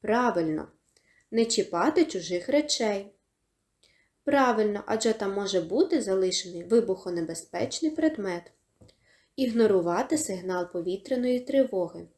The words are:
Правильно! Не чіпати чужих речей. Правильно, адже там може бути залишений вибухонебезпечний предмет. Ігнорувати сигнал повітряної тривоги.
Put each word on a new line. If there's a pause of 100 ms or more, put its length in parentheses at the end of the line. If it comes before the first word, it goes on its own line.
Правильно! (640)
Не
чіпати
чужих
речей. (1120)
Правильно,
адже
там
може
бути
залишений
вибухонебезпечний
предмет. (840)
Ігнорувати
сигнал
повітряної
тривоги. (100)